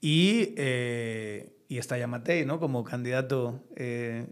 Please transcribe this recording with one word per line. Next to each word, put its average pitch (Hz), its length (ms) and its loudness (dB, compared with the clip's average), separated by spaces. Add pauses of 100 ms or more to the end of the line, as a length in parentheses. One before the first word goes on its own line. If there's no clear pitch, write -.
Y, 185 560 4
eh, 120 960 -2 (160)
y 127 80 -4
está 123 200 -4
Yamatei, 123 480 0
¿no? 151 140 -2
Como 131 240 0
candidato, 127 800 -2 (140)
eh, 120 540 -4